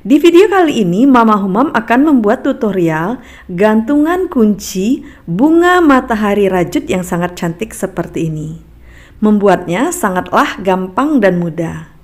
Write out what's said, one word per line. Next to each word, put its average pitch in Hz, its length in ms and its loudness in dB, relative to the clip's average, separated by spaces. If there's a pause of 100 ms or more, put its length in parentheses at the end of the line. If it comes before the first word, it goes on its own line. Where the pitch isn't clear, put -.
Di 240 160 2
video 339 320 6
kali 349 320 2
ini, 185 240 2
Mama 233 320 4
Humam 202 400 0
akan 233 220 0 (100)
membuat 233 320 2
tutorial 190 800 -2 (320)
gantungan 285 720 0
kunci 214 800 -2 (240)
bunga 330 480 2
matahari 220 720 2
rajut 185 400 -2
yang 180 160 -4
sangat 175 320 -6
cantik 170 320 -6
seperti 170 640 -6
ini. 156 240 -10 (640)
Membuatnya 202 720 0
sangatlah 190 720 -2
gampang 196 560 -2
dan 185 160 2
mudah. 160 560 -8 (100)